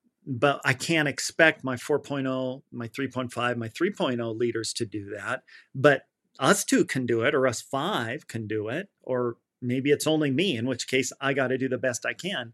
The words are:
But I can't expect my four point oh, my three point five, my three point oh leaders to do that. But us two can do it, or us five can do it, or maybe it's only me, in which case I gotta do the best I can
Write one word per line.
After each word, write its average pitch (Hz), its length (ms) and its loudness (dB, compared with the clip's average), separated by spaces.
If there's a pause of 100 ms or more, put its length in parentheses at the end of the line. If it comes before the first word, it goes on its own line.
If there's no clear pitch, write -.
(260)
But 139 380 2
I 135 80 4
can't 156 360 0
expect - 540 4
my 131 140 -2
four 139 240 0
point 139 260 -4
oh, 131 460 -4
my 117 160 -8
three 135 200 -4
point 127 240 -6
five, 120 240 0
my 113 120 -4
three - 240 -2
point 127 280 -2
oh 117 120 -4
leaders 113 420 -2
to 117 120 -4
do 101 240 -10
that. 104 340 -8 (300)
But 135 320 4 (320)
us 156 260 4
two 220 200 4
can 127 220 -2
do 113 160 2
it, 147 120 4
or 131 120 4
us 120 160 0
five 139 640 -4
can 113 200 -8
do 107 220 -4
it, 165 200 -6 (140)
or 123 340 -2 (260)
maybe 127 280 0
it's - 160 4
only 156 240 2
me, 151 260 2
in 117 100 -2
which 131 220 -4
case 131 320 0
I 135 120 0
gotta 131 240 0
do 127 120 -2
the 123 100 -2
best 123 260 -4
I 120 80 -2
can 127 420 -8